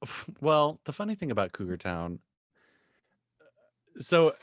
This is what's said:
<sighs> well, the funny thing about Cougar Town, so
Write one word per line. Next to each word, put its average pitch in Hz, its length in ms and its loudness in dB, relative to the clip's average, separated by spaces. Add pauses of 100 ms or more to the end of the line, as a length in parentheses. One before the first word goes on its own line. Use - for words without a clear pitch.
<sighs> - 380 -14
well, 151 440 2
the 151 80 -8
funny 208 220 -6
thing 170 160 -6
about 101 220 -2
Cougar 90 260 -6
Town, 85 400 -6 (1800)
so 165 440 4